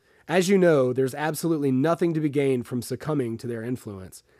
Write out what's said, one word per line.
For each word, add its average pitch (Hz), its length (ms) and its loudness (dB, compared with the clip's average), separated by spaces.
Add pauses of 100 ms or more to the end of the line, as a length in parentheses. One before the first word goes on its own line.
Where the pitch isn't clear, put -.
(280)
As 175 220 2
you 202 80 6
know, 147 360 4
there's 131 220 -2
absolutely 151 560 -2
nothing 160 420 2
to 156 80 -2
be 151 80 0
gained 135 360 0
from 123 160 -6
succumbing 123 580 -4
to - 80 -12
their 117 160 -8
influence, 110 600 -10 (160)